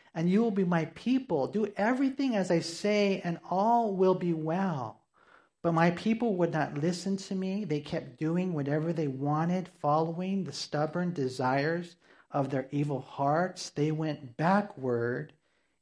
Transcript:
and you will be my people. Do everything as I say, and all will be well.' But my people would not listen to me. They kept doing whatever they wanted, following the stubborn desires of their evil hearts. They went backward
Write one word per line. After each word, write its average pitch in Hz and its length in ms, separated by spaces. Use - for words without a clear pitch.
and 170 160
you 202 120
will 233 100
be 196 100
my 175 220
people. 226 540
Do 214 280
everything 254 600
as 185 160
I 170 80
say, 202 640
and 170 160
all 214 460
will 185 180
be 175 180
well.' 160 640
But 165 120
my 165 160
people 220 460
would 170 180
not 143 240
listen 180 400
to - 160
me. 190 320
They 151 140
kept - 360
doing 170 380
whatever 151 400
they 151 140
wanted, 156 600
following 165 720
the 143 120
stubborn 156 580
desires 139 840
of 139 180
their 135 220
evil 143 300
hearts. 160 680
They 151 240
went 151 460
backward 135 960